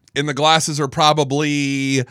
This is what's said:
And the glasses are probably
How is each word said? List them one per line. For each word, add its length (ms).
And 120
the 60
glasses 460
are 80
probably 1200